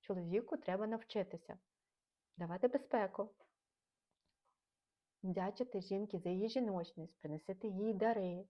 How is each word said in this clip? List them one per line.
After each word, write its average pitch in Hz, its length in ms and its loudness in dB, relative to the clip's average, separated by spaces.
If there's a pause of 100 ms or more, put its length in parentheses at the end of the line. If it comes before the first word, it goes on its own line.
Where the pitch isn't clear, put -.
Чоловіку 185 560 -2
треба 196 300 0
навчитися 202 720 -4 (760)
давати 175 320 0
безпеку, 220 600 0 (1900)
вдячити 190 580 0
жінки 196 380 0
за 175 120 0
її 190 180 4
жіночність, 196 720 -2
приносити 175 480 -4
їй 208 260 0
дари 196 560 2